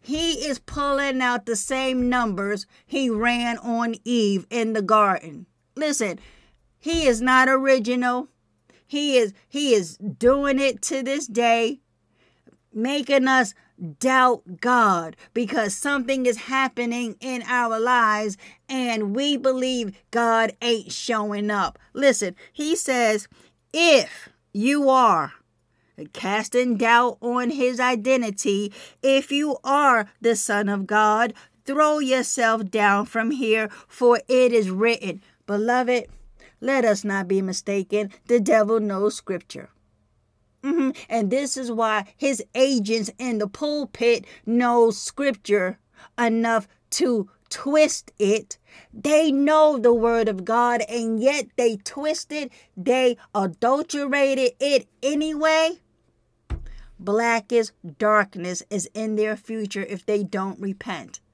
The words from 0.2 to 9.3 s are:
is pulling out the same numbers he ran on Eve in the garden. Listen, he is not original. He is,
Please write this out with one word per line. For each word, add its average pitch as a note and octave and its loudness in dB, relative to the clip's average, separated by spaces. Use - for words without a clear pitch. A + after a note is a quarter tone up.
is C#4 -4
pulling C#4 -2
out B3 -2
the A#3 -4
same C4 -2
numbers G#3 -2
he C4+ -2
ran A#3 -2
on A#3 -4
Eve G#3+ 0
in A3+ -4
the A3 -2
garden. F#3+ 0
Listen, C#4 -4
he D#4+ -2
is A#3 2
not C4 4
original. B3 0
He C#4+ 0
is, G#3 0